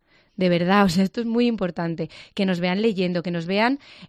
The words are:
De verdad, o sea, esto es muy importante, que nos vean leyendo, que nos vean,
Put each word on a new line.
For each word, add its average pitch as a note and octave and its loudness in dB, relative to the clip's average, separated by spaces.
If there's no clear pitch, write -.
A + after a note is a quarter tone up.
De F#3 0
verdad, F3+ 4
o F#3+ 4
sea, F3 2
esto F#3+ -4
es A3+ -2
muy A#3 2
importante, E3+ -4
que G3+ -2
nos F3+ 0
vean F3+ 0
leyendo, F3+ 0
que F3+ -6
nos E3+ -4
vean, A3 0